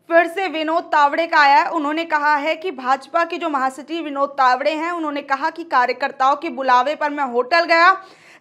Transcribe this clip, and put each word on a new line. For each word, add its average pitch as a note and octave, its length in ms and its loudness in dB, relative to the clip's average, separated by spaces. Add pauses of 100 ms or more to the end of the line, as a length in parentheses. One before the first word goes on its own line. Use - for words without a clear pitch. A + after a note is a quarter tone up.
फिर E4+ 180 4
से F4+ 200 -4
विनोद D#4+ 380 -2
तावड़े D#4 420 2
का E4 120 2
आया C#4 180 6
है। D#4+ 120 2
उन्होंने D#4 360 -2
कहा D4+ 300 0
है D4+ 200 -2
कि F4 160 -8
भाजपा C4+ 520 -4
के E4+ 140 -6
जो E4 120 -6
महासचिव C#4 540 -4
विनोद C#4 280 -4
तावड़े C4 400 2
हैं, D#4+ 200 -4
उन्होंने D4+ 300 -6
कहा C#4+ 280 -4
कि E4 160 -10
कार्यकर्ताओं C4+ 680 0
के E4+ 140 -8
बुलावे B3+ 460 2
पर D4 140 -4
मैं C#4+ 160 -4
होटल B3 400 0
गया। E4+ 300 6 (460)